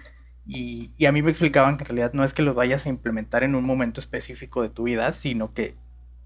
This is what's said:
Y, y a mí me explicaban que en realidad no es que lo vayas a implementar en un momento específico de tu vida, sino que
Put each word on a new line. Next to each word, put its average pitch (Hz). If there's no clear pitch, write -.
Y, 120
y 151
a 139
mí 147
me 160
explicaban 143
que -
en -
realidad 120
no 139
es 135
que 165
lo 143
vayas 127
a 139
implementar 117
en 139
un 127
momento 127
específico 123
de 110
tu 117
vida, 120
sino 117
que -